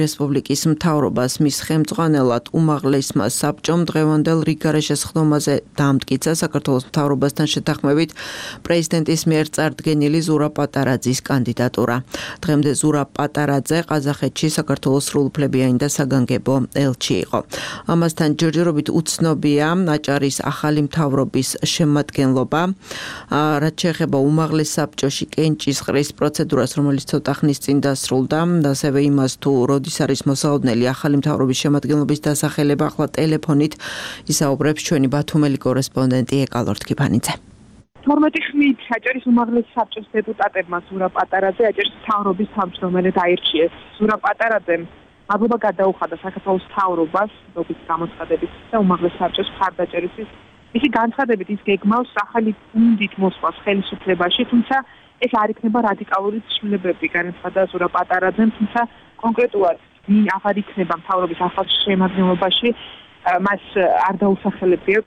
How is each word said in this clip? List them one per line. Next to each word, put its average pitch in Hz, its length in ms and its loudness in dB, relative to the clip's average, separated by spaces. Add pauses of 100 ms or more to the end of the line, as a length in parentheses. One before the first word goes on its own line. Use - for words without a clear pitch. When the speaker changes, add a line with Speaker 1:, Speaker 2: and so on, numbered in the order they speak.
Speaker 1:
რესპუბლიკის 143 580 -2 (100)
მთავრობას. 143 600 0 (120)
მის 143 140 2 (100)
ხელმძღვანელად 151 800 2 (140)
უმაღლესმა 143 680 0 (140)
საბჭომ 156 500 0
დღევანდელ 156 580 2
რიგ 160 180 0
გარეშე 151 380 0
სხდომაზე 151 520 2 (240)
დამტკიცა 135 520 0 (100)
საქართველოს 139 480 0
მთავრობასთან 143 640 2
შეთანხმებით 147 560 0 (560)
პრეზიდენტის 165 640 0
მიერ 156 160 2 (100)
წარდგენილი 151 720 0
ზურაბ 151 320 2
პატარაძის 131 680 0
კანდიდატურა. 120 680 0 (480)
დღემდე 147 280 2 (100)
ზურაბ 147 280 2 (100)
პატარაძე 147 580 0 (120)
ყაზახეთში 143 580 -2 (100)
საქართველოს 139 540 0
სრულუფლებიანი 131 720 2
და 143 40 2 (100)
საგანგებო 131 580 0 (300)
ელჩი 127 380 -2
იყო. - 160 -4 (540)
ამასთან, 165 360 0 (100)
ჯერჯერობით 160 480 0 (120)
უცნობია 151 680 0 (280)
აჭარის 139 420 0 (140)
ახალი 151 360 0
მთავრობის 135 640 0 (240)
შემადგენლობა. 147 880 2 (760)
ა, - 20 2 (160)
რაც 156 260 0
შეეხება 160 340 0 (120)
უმაღლეს 156 480 2
საბჭოში 143 560 -2
კენჭისყრის 147 840 0
პროცედურას, 147 600 0
რომელიც 143 340 0
ცოტა 143 260 0
ხნის 147 280 0
წინ 139 200 2
დასრულდა, 135 540 0 (340)
ასევე 139 260 0 (100)
იმას, 135 220 2 (100)
თუ 139 100 0 (180)
როდის 139 360 -2
არის 143 240 0
მოსალოდნელი 131 640 2
ახალი 143 280 0
მთავრობის 131 420 0
შემადგენლობის 147 640 0
დასახელება, 147 640 0
ახლა 151 140 -2 (120)
ტელეფონით 151 560 2 (580)
ისაუბრებს 147 560 0
ჩვენი 135 280 2
ბათუმელი 147 500 2
კორესპონდენტი 127 720 0 (100)
ეკა - 220 -2
ლორთქიფანიძე. 113 640 0 (720)
Speaker 2:
თორმეტი 302 420 2
ხმით 285 320 2 (160)
აჭარის 247 360 -4
უმაღლეს 233 440 2
საბჭოს 220 400 -4
დეპუტატებმა 196 640 -2 (100)
ზურაბ 185 300 -4
პატარაძე 190 540 0
აჭარის 202 280 -4
მთავრობის 202 560 -2
თავმჯდომარედ 180 600 -2 (100)
აირჩიეს. 170 480 0 (240)
ზურაბ 214 300 0
პატარაძემ 208 560 0 (460)
მადლობა 214 280 2 (100)
გადაუხადა 185 560 0
საქართველოს 190 460 -4
მთავრობას, 185 640 0
მადლობის - 460 -10 (100)
გამოცხადებით 165 640 -4 (200)
და - 40 0 (100)
უმაღლეს 175 340 2
საბჭოს 185 340 -2
მხარდაჭერისთვის. 180 800 -6 (440)
მისი 240 140 2 (100)
განცხადებით, 226 560 -2
ის 196 140 -6
გეგმავს 208 420 0 (140)
ახალი 226 260 -2 (180)
გუნდით 220 440 2 (100)
მოსვლას 175 400 -2
ხელისუფლებაში, 190 800 0 (100)
თუმცა 240 240 2 (500)
ეს 240 60 -2 (100)
არ 214 120 0
იქნება 226 260 -2 (100)
რადიკალური 196 500 -4 (120)
ცვლილებები, 185 560 -2 (100)
განაცხადა 175 440 -4 (100)
ზურაბ 175 260 -2
პატარაძემ, 185 600 2
თუმცა 226 240 0 (420)
კონკრეტულად 208 540 0 (300)
ვინ 208 180 6 (120)
აღარ 202 240 -2
იქნება 175 400 -4
მთავრობის 180 460 -2
ახალ 185 180 -4 (160)
შემადგენლობაში, 185 920 2
ა, - 560 -8 (160)
მას 202 160 -2 (440)
არ 190 140 0
დაუსახელებია. 196 840 0